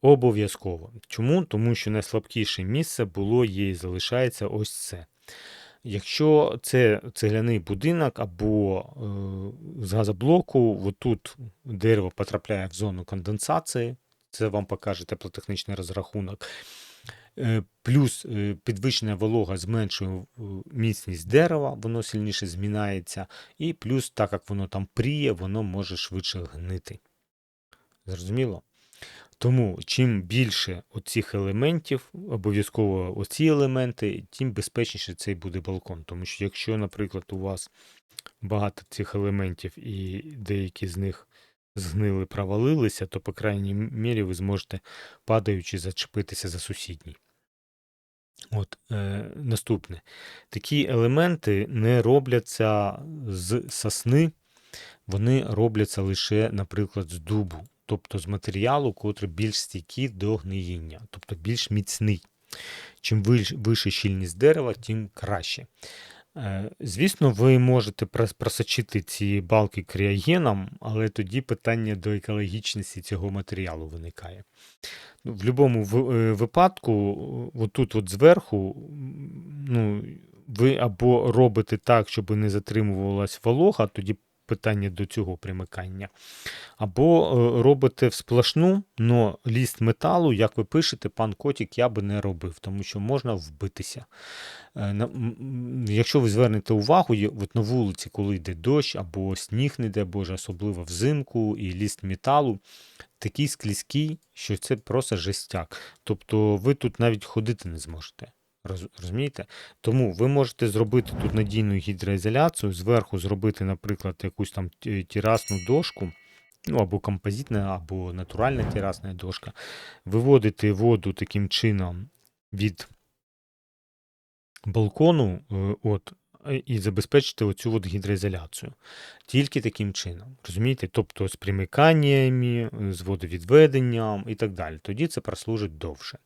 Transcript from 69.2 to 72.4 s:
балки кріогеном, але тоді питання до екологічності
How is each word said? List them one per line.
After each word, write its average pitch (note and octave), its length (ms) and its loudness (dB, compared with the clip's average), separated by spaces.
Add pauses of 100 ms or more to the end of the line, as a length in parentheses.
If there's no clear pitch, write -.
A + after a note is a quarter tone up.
балки G2+ 420 2
кріогеном, G2+ 840 2 (120)
але A2 280 -2
тоді G#2 320 -4
питання A2+ 540 -2
до F#2+ 140 -4
екологічності G#2 920 -4